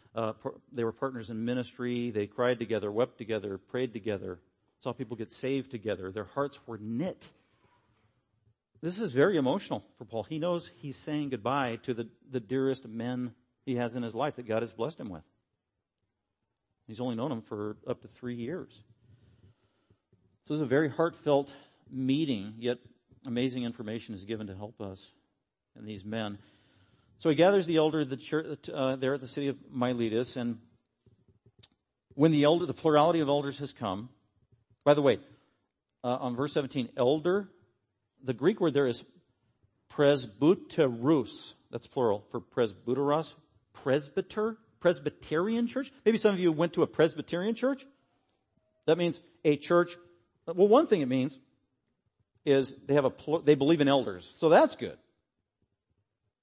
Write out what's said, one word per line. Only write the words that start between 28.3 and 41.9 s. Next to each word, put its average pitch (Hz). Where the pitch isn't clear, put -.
uh, 131
there 131
at 139
the 131
city 143
of 139
Miletus, 123
and 117
when 156
the 147
elder, 170
the 135
plurality 160
of 143
elders 143
has 135
come, 104
by 147
the 147
way, 127
uh, 123
on 123
verse 143
seventeen, 131
elder, 156
the 131
Greek 147
word 165
there 139
is 120
presbyteros. 139
That's -
plural 107